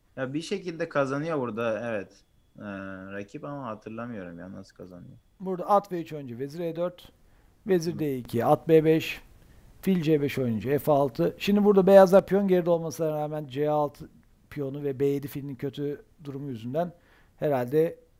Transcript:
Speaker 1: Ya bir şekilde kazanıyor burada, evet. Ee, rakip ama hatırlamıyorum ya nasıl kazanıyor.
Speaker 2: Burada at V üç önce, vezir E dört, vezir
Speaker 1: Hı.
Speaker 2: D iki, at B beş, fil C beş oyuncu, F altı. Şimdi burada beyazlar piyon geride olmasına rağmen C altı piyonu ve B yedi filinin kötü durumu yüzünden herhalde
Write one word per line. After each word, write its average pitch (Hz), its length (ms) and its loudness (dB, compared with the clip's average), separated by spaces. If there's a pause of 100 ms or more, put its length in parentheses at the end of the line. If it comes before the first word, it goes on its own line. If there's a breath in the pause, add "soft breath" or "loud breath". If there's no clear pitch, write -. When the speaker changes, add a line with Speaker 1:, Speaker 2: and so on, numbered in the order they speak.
(160)
Speaker 1:
Ya 131 180 -6
bir 160 80 -4
şekilde 170 460 -8
kazanıyor 143 520 -2
burada, 117 500 -4
evet. 98 180 -6 (500)
Ee, - 40 -16 (500)
rakip 104 320 -14
ama 143 220 -10
hatırlamıyorum 110 720 -12
ya 90 140 -14
nasıl 98 240 -18
kazanıyor. 90 400 -20 (240)
Speaker 2:
Burada 180 280 -8
at 202 240 2
V 170 80 -4
üç 160 120 -10
önce, 131 260 -12
vezir 143 220 -8
E 165 160 -6
dört, 175 360 -8 (540 soft breath)
vezir 170 280 2
Speaker 1:
Hı. 143 40 -8
Speaker 2:
D 143 200 -2
iki, 117 260 -2
at 147 240 2
B 160 160 8
beş, 160 360 2 (640 soft breath)
fil 185 200 2
C 151 200 2
beş 139 160 -4
oyuncu, 120 400 -2
F 151 140 0
altı. 143 460 2
Şimdi 202 260 2
burada 196 220 6
beyazlar 190 400 10
piyon 196 220 0
geride 180 220 2
olmasına 165 420 -2
rağmen 151 340 -6
C 143 240 -2
altı 151 380 -2 (420)
piyonu 143 320 -8
ve 139 180 -4
B 143 60 0
yedi 139 220 -2
filinin 143 260 -10
kötü 143 480 -8 (220)
durumu 139 260 -10
yüzünden 127 420 -6 (440 soft breath)
herhalde 147 600 0 (220)